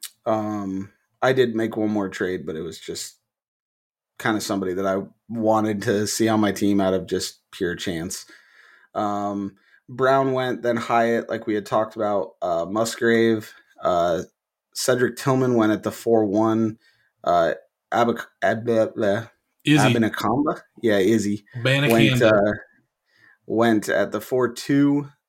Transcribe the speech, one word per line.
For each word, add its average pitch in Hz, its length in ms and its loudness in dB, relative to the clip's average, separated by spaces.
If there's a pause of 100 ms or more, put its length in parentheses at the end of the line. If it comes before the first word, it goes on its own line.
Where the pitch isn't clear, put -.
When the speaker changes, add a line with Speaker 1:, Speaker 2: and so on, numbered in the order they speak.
(260)
Speaker 1:
Um, 104 640 -4 (300)
I 127 120 4
did 123 220 2
make 110 220 -2
one 107 120 0
more 104 200 -2
trade, 92 360 -4
but 82 100 -8
it 78 60 -8
was - 180 -12
just - 380 -12 (1000)
kinda 110 220 -2
somebody 98 320 -4
that 95 120 -4
I 95 160 0 (280)
wanted 110 540 0
to 107 240 0
see 110 220 0
on 110 100 2
my 104 120 2
team 101 280 0
out 95 140 2
of 90 140 -4
just - 320 -6 (120)
pure 87 240 -4
chance. 85 500 -8 (680)
Um, 101 600 -4 (340)
Brown 131 440 2
went, 127 280 -2
then 117 160 0
Hyatt, 117 520 0
like 113 180 -6
we 110 80 0
had 101 100 -4
talked 110 300 -2
about, 104 460 -2
uh, 85 240 -2
Musgrave, 113 880 0 (280)
uh, 87 420 0 (500)
Cedric 127 440 0
Tillman 131 380 0
went 110 180 4
at 101 100 -4
the 107 80 -2
four 113 340 0
one, 110 520 0 (460)
uh, 85 300 2 (380)
Abic-, 117 340 0 (160)
Ab-, 110 240 -2
bleh, 110 640 0 (360)
Speaker 2:
Izzy. 143 280 4
Speaker 1:
Abanikanda? 120 680 -2 (200)
Yeah, 107 160 2
Izzy. 104 480 0 (120)
Speaker 2:
Abanikanda. 131 340 2
Speaker 1:
Went, 117 300 4
uh, 107 300 4 (960)
went 110 420 2
at 98 220 0
the 104 100 -4
four 123 320 0
two. 143 560 0 (200)